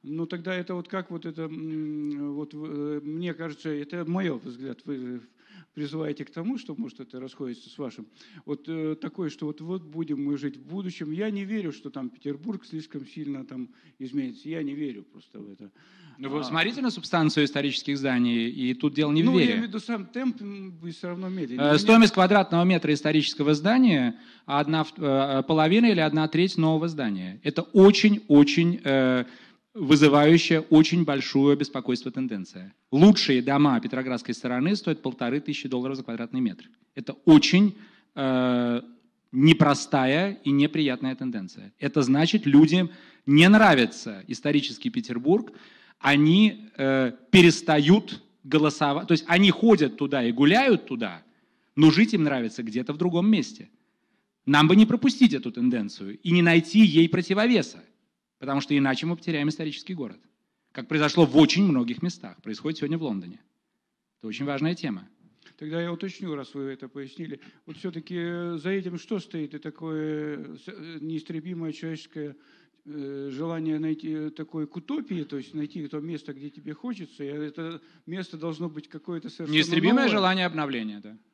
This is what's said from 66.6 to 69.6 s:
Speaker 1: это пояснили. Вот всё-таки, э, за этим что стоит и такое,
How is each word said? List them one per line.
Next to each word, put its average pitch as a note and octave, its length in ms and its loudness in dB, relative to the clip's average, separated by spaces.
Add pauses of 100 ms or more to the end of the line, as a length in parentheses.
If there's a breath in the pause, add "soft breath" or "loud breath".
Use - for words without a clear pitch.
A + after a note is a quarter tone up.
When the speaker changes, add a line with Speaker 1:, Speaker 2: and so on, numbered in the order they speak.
Speaker 1:
это C3 160 -16
пояснили. C#3 500 -16 (280 soft breath)
Вот D#3+ 100 -18
всё-таки, E3+ 400 -12
э, E3+ 420 -8
за D#3 120 -8
этим F3+ 280 -6
что G#3+ 200 -8
стоит D#3+ 360 -10
и D3+ 40 -12
такое, D#3 800 -8